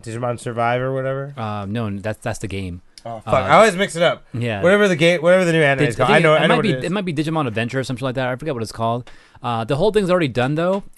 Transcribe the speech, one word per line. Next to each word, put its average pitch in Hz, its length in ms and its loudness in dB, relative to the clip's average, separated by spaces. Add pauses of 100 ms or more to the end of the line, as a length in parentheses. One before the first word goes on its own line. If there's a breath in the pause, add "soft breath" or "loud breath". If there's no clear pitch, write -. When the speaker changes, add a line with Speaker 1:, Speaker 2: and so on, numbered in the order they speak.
Speaker 1:
Digimon 117 360 -6
Survive 120 440 -2
or 135 120 -4
whatever? 135 440 -6
Speaker 2:
Uh, 104 320 -6
no, 110 280 -4
that's, 104 240 -6
that's 113 180 -6
the 113 100 -8
game. 95 320 -8 (240)
Speaker 1:
Oh, 113 160 -12
fuck. - 120 -4
Speaker 2:
Uh, 139 40 4
Speaker 1:
I 131 160 0
always 196 240 6
mix 170 180 -4
it 170 80 0
up. 139 300 0
Speaker 2:
yeah. 113 280 -4
Speaker 1:
Whatever 208 260 4
the 180 80 2
game, 170 260 2
whatever 180 240 4
the 170 80 2
new 160 100 4
anime 139 160 2
Speaker 2:
Dig-, 147 100 2
Speaker 1:
is 110 60 -4
called. 127 160 2
Speaker 2:
I 147 60 6
Speaker 1:
I - 20 4
know, 156 140 6
Speaker 2:
think 151 80 4
Speaker 1:
I - 20 4
Speaker 2:
it 160 60 4
Speaker 1:
know - 40 4
Speaker 2:
might - 40 4
Speaker 1:
what 147 60 0
Speaker 2:
be, - 100 0
Speaker 1:
it 127 60 -2
is. - 40 -6
Speaker 2:
it 165 80 -4
might 196 140 -4
be 170 80 -4
Digimon 151 340 -2
Adventure 117 320 -4
or 131 40 -2
something 123 220 -6
like 131 100 -4
that. 131 120 -2
I 127 80 -4
forget 147 180 -6
what 117 80 -6
it's 107 120 -6
called. 117 360 -4 (320 soft breath)
Uh, 117 220 -4
the 135 140 -2
whole 202 140 2
thing's 190 200 0
already 175 160 2
done, 123 260 0
though, 185 300 -2 (140)